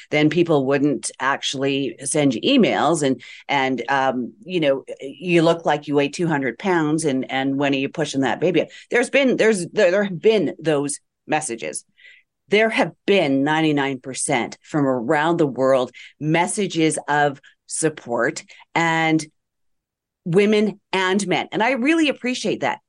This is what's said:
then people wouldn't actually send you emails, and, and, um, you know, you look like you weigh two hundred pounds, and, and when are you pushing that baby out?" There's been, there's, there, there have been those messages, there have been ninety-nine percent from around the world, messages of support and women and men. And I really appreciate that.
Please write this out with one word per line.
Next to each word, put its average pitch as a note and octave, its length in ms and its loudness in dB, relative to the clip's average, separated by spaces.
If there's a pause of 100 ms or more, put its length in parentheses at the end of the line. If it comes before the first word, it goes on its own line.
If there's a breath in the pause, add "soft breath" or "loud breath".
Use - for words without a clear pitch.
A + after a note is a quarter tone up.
(120)
then D3+ 180 4
people D#3 360 2
wouldn't C#3+ 540 0
actually C3+ 840 -2
send C#3 320 0
you - 60 -6
emails, D3+ 600 2
and, C3 200 0 (260 loud breath)
and, C3 420 -2
um, C3 520 -2
you F3+ 180 -4
know, C#3 240 0 (180)
you D3 400 0
look E3 240 2
like D3+ 220 -2
you C#3+ 80 -2
weigh C#3+ 140 2
two E3 180 -4
hundred C3+ 320 -2
pounds, D#3+ 460 0
and, C3 260 -2
and C3+ 260 -2
when C#3 160 0
are C3+ 40 -2
you C3+ 120 -4
pushing C#3+ 320 -4
that A#2 180 -2
baby E3+ 220 2
out?" - 60 -2 (220 loud breath)
There's A#3+ 200 0
been, C4 280 2
there's, G3 300 2
there, F3+ 240 2
there G3+ 120 2
have F#3 180 -6
been G3+ 380 2
those C#3+ 400 -2 (260)
messages, A#2 600 -6 (640 loud breath)
there G#3+ 200 4
have A3 240 -2 (120)
been C#3+ 380 2
ninety-nine D3 560 0
percent B2 640 -4
from D3 240 -2
around D3 520 0
the D#3 100 2
world, B2+ 440 2 (280 loud breath)
messages E3 800 0 (100)
of D3 320 0 (280 soft breath)
support C3 760 -4 (300 loud breath)
and D#3+ 520 2 (1000)
women G#3 540 2 (120)
and F#3+ 360 2
men. D3 240 -2
And G3+ 120 0
I B3 80 0
really D4 380 0
appreciate A#3+ 520 -4
that. C3 280 -2